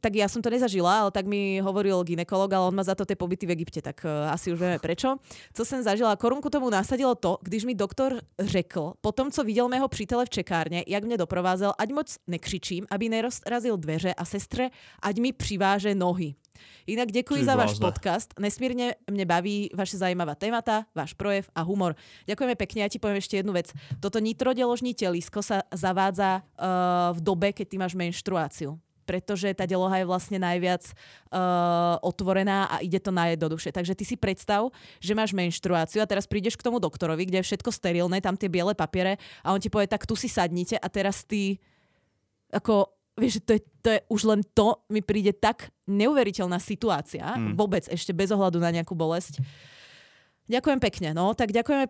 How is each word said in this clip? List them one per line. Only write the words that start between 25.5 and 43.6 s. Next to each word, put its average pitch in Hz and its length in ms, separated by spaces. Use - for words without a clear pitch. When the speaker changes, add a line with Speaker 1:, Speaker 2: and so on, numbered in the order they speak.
Speaker 1:
zavádza, 190 720
eh, - 200
v 170 80
dobe, 196 320
keď 190 120
ty 190 120
máš 180 160
menštruáciu. 170 800
Pretože 185 480
tá 190 80
deloha 185 320
je 190 80
vlastne 180 320
najviac, 180 480
eh, - 520
otvorená 190 680
a 156 160
ide 185 160
to - 100
najjednoduchšie. 165 640
Takže 180 220
ty 202 100
si - 160
predstav, 208 480
že 196 160
máš 220 160
menštruáciu 175 680
a 208 40
teraz 202 220
prídeš 208 320
k - 80
tomu 240 100
doktorovi, 165 460
kde 185 160
je 180 80
všetko 208 240
sterilné, 175 480
tam 190 160
tie 202 160
biele 180 220
papiere 185 420
a 180 100
on 196 60
ti 202 100
povie, 208 180
„Tak 208 180
tu - 100
si - 120
sadnite 180 480
a - 160
teraz 196 320
ty,“ 196 320
ako, 202 340
vieš, 233 160
že 214 80
to - 120
je, 214 80